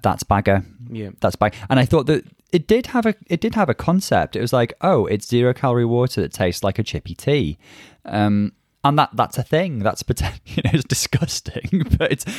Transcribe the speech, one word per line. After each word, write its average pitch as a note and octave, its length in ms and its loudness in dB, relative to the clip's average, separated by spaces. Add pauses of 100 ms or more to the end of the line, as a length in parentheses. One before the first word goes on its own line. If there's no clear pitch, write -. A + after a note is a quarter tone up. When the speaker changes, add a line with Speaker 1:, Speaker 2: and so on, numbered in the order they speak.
Speaker 1:
that's G2+ 200 0
Bagger. G2 420 2 (260)
Speaker 2:
Yeah. G#2+ 200 -10 (100)
Speaker 1:
That's G#2+ 160 0
Bagger. G#2 220 0 (100)
And C3 100 2
I B2+ 60 4
thought C#3 220 0
that D3+ 180 0 (260)
it E3 160 0
did A#3+ 200 2
have A#3 180 0
a, A3 100 2 (140)
it E3+ 140 -2
did A3+ 120 -2
have G3+ 140 2
a A2+ 60 2
concept. D3+ 640 0
It G2+ 40 -4
was A#2+ 140 -2
like, A#2+ 260 2
"Oh, D#3+ 240 4
it's F#2+ 240 -2
zero B2 240 2
calorie B2 320 0
water A#2+ 380 0
that D2 100 -4
tastes F2+ 320 -2
like G2 140 -2
a A2+ 40 2
chippy - 320 -8
tea." B2+ 440 0 (480)
Um, G#2 460 2 (320)
and C#3+ 140 4
that, D3 140 2
that's A2+ 240 -2
a B2+ 60 -2
thing. D#3 380 -2
That's - 220 -2
poten-, - 400 -4
<laughs> - 40 -20
you - 180 -6
know, - 80 0
it's C3 120 2
disgusting, - 1080 -2
<laughs> - 60 4
but E3 120 0
it's - 140 -4 (140)